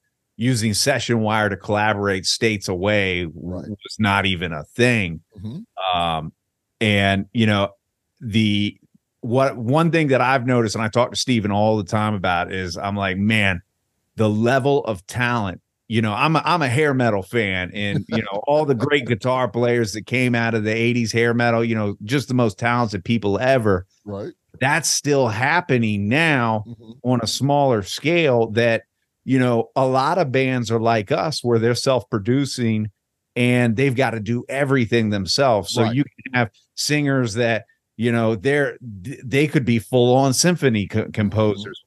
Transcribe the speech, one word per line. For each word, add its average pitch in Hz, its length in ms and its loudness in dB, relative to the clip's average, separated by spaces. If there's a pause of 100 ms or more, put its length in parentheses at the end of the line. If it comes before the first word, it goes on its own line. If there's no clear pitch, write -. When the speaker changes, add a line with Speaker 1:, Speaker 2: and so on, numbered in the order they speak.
(380)
Speaker 1:
using 113 360 0
session 117 480 0
wire 107 260 2
to 98 80 -4
collaborate 101 680 0
states 110 420 -2
away 95 580 0
Speaker 2:
Right. 85 440 -10
Speaker 1:
was - 300 -14
not 98 260 2
even 87 260 -2
a 76 120 -8
thing. 107 580 0 (160)
Speaker 2:
Mm-hmm. 95 600 -6
Speaker 1:
Um, 80 340 -4 (480)
and, 98 520 2
you 113 120 2
know, 101 240 2 (500)
the, 104 580 0 (440)
what, 127 360 0
one 147 340 2
thing 156 180 2
that 123 120 4
I've 123 240 2
noticed, 120 300 2
and 113 80 -2
I 107 60 0
talk 120 220 0
to - 60 -10
Steven 107 340 0
all 107 260 2
the 104 80 -2
time 107 280 -2
about, 87 400 -2
is 90 240 -6
I'm 101 180 -6
like, 95 220 -2
"Man, 101 440 2 (560)
the 110 120 2
level 127 560 2
of 104 220 -6
talent," 113 540 -2 (260)
you 110 140 0
know, 107 120 0
I'm 151 220 0
a, 131 100 0
I'm 165 160 0
a 135 60 2
hair 143 260 2
metal 113 300 0
fan, 95 500 -4
and, 101 360 -4
you 113 120 -2
know, 104 240 -8
all 151 200 2
the 135 100 2
great 139 300 0
<laughs> - 20 -10
guitar 127 400 -2
players 120 460 0
that 104 120 -10
came 123 300 0
out 117 180 0
of 110 100 0
the 107 120 -2
eighties 117 360 0
hair 117 220 2
metal, 117 300 2
you 117 120 -2
know, 104 280 -2
just 131 240 -2
the - 80 -4
most 117 240 2
talented 117 440 0
people 101 360 0
ever. 110 480 2 (160)
Speaker 2:
Right. 104 300 -10 (260)
Speaker 1:
That's 147 300 0
still 139 400 2
happening 117 800 0
now 120 600 2
Speaker 2:
Mm-hmm. 113 240 -20 (120)
Speaker 1:
on 123 180 2
a 110 60 -2
smaller 135 540 2
scale 131 720 0
that, 113 320 2 (400)
you 131 160 2
know, 120 360 0
a 131 120 2
lot 135 320 0
of 147 120 0
bands 131 380 0
are 117 100 0
like 113 320 2
us 165 320 -2
where 120 140 2
they're 117 160 2
self-producing 117 1160 -2 (440)
and 123 400 2
they've 131 200 0
gotta 113 240 0
do 117 280 -4
everything 127 600 0
themselves. 104 640 0
So 120 80 2
Speaker 2:
Right. 113 140 0
Speaker 1:
you 143 80 0
can - 320 -12
have 120 160 0 (240)
singers 139 580 0
that, 117 320 0 (320)
you 117 140 0
know, 113 240 2
they're, 139 420 0 (260)
th-, 131 220 -12
they 135 220 2
could 147 180 0
be 117 140 2
full-on 127 540 4
symphony 135 540 2
co-, - 160 -2
Speaker 2:
Mm-hmm. - 80 -10
Speaker 1:
composers, 104 760 -2